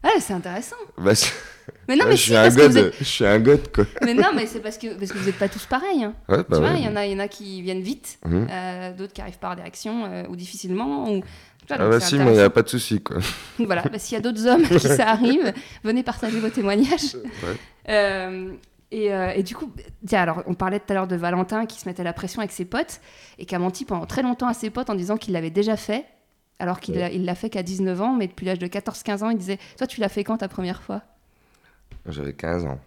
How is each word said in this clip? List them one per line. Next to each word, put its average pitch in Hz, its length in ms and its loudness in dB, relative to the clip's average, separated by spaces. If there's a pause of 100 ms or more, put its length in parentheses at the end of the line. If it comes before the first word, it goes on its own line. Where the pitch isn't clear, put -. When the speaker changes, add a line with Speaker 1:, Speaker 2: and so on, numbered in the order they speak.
Speaker 1:
Ouais, 359 160 6
c'est - 140 -4
intéressant. 185 420 -8 (220)
Speaker 2:
Bah, 98 180 6
c'est - 160 0 (560)
Speaker 1:
Mais 254 80 2
non, 330 80 6
Speaker 2:
Ouais, 480 80 6
Speaker 1:
mais - 60 8
Speaker 2:
je - 40 4
Speaker 1:
si, - 60 2
Speaker 2:
suis 117 80 4
un 110 80 10
Speaker 1:
parce 117 120 10
que 139 60 10
Speaker 2:
god, 139 100 12
Speaker 1:
vous 120 60 6
êtes 92 220 4
Speaker 2:
je - 40 -4
suis - 220 0
un 104 140 6
god, 139 340 4
quoi. 104 120 4 (180)
Speaker 1:
Mais 240 100 2
non, 359 220 4
mais 233 120 0
c'est 226 120 -8
parce 214 180 -10
que... 214 200 -10
parce 196 140 -8
que 214 60 -8
vous 190 120 -2
êtes 185 80 -4
pas 196 120 0
tous - 160 -12
pareils, 294 380 -2
hein. 214 100 -6 (140)
Speaker 2:
Ouais, 95 100 4
bah 90 140 0
Speaker 1:
Tu 87 60 2
vois, 76 140 4
Speaker 2:
ouais. - 80 2
Speaker 1:
il - 60 -2
y - 40 -2
en - 60 -4
a, 208 100 0
il 196 80 -2
y - 20 -4
en 196 40 -4
a 202 100 -4
qui 196 320 -12
viennent 185 200 -4
vite, - 440 -10
Speaker 2:
Mhm. 90 240 0
Speaker 1:
euh, 185 440 -10
d'autres 190 200 -14
qui 196 80 -16
arrivent 185 180 -14
par 180 160 -8
d'érection, 208 500 -8
euh, 180 240 -10
ou 180 60 -10
difficilement, 190 760 -6
ou, 196 120 -2
tu - 460 -20
vois, - 100 -6
Speaker 2:
Ah 92 60 0
Speaker 1:
donc 107 80 4
Speaker 2:
bah 117 100 6
Speaker 1:
c'est - 60 -2
Speaker 2:
si, - 80 0
moi, 139 80 4
il 127 40 8
y 113 120 8
a 101 60 10
Speaker 1:
intéressant. 98 60 8
Speaker 2:
pas 117 120 4
de - 60 -2
souci, - 320 -2
quoi. - 160 -6 (420)
Speaker 1:
Voilà, 196 240 0
bah, 220 140 -2
s'il - 180 -8
y - 20 -2
a 208 40 -4
d'autres 220 240 -2
hommes 285 180 8
<laughs> 277 40 4
qui 170 200 6
ça 220 220 4
arrive, 240 440 2 (320)
venez 240 180 0
partager 226 360 -4
vos 220 100 0
témoignages. 262 680 0
Speaker 2:
Ouais. 117 420 -8 (320)
Speaker 1:
Euh, 190 600 0 (400)
et, 208 220 -2
euh, 185 200 -2
et 196 100 0
du 185 120 -8
coup, 285 160 -10 (340)
tiens, 190 160 2
alors, 170 260 -2
on 175 60 -2
parlait 190 260 -2
tout 208 120 -8
à - 20 0
l'heure 190 140 -2
de 180 80 -4
Valentin 180 500 -2
qui - 140 -14
se - 80 -12
mettait 180 160 -8
la 170 100 -4
pression 190 280 -8
avec 208 100 -6
ses 180 140 -8
potes 247 340 -6 (400)
et 170 60 -14
qui 185 100 -8
a 180 40 -2
menti 180 260 -4
pendant 170 200 -6
très - 160 -6
longtemps 247 260 -2
à 240 60 -2
ses 220 160 -6
potes 247 200 -8
en 214 60 -2
disant 190 220 -4
qu'il 202 160 -6
l'avait 165 160 -4
déjà 208 280 0
fait, 226 280 -6 (540)
alors 180 200 -4
qu'il - 140 -8
Speaker 2:
Ouais. 185 80 -2
Speaker 1:
l'a, 175 100 -4
il 180 140 -4
l'a 180 80 -4
fait 220 160 -8
qu'à 196 140 -6
dix-neuf 185 380 -4
ans, 240 140 0
mais 208 120 0
depuis - 180 -10
l'âge 185 140 -2
de 180 80 -6
quatorze 202 340 -8
quinze 202 220 -4
ans, 226 80 -2
il 226 60 0
disait : « 190 200 -6 (200)
Toi, 247 100 -4
tu - 120 -12
l'as 202 100 0
fait 202 140 -4
quand 220 140 -4
ta 196 100 -6
première 185 360 -8
fois ? » 208 180 -8 (1080)
Speaker 2:
J'avais 71 260 -8
quinze 85 320 -4
ans. 69 220 -8